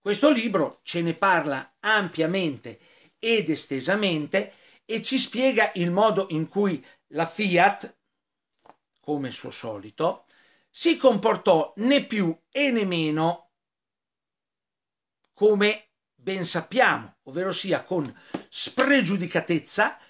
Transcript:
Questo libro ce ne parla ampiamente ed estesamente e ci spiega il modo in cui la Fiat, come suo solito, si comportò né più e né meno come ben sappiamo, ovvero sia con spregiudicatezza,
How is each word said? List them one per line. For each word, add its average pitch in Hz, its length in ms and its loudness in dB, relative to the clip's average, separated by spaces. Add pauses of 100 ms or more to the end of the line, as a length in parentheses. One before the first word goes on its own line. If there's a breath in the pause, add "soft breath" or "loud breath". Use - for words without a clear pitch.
Questo 208 300 2
libro 220 520 0
ce 170 200 -6
ne 165 120 -2
parla 151 640 0
ampiamente 170 960 -2 (400 soft breath)
ed 220 320 0
estesamente 170 1040 -2 (300 loud breath)
e 220 180 -6
ci 262 160 0
spiega 220 560 2
il 175 160 -2
modo 190 400 2
in 160 160 -4
cui 190 380 -2 (240 soft breath)
la 156 180 -4
Fiat, 185 720 0 (1000)
come 143 300 -6
suo 123 200 -10
solito, 107 760 -6 (440 soft breath)
si 330 260 2
comportò 202 800 2
né 247 280 2
più 185 320 -2 (140)
e 277 200 0
né 226 140 0
meno 165 680 -2 (1800)
come 208 580 2 (240)
ben 185 300 -6
sappiamo, 165 800 0
ovvero 175 280 -6
sia 175 300 -2
con 147 300 -4 (360 loud breath)
spregiudicatezza, 196 1500 0 (120)